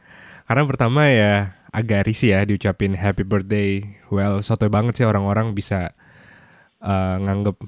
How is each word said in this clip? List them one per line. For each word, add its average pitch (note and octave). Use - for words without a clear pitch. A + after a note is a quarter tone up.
karena B2+
pertama C3
ya G#2
agak A2
risih A2
ya G2+
diucapin G2+
happy G2
birthday. G2+
Well, G2+
sotoy A2
banget A2
sih A#2
orang-orang G#2
bisa, F#2+
eh, F#2+
nganggep, G2